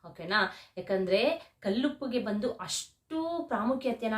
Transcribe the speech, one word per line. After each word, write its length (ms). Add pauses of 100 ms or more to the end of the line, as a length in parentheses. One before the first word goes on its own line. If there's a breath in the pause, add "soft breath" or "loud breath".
ಓಕೆನಾ? 440 (240 loud breath)
ಯಾಕಂದ್ರೆ 840
ಕಲ್ಲುಪ್ಪಿಗೆ 600
ಬಂದು 340
ಅಷ್ಟು 920
ಪ್ರಾಮುಖ್ಯತೆನ 760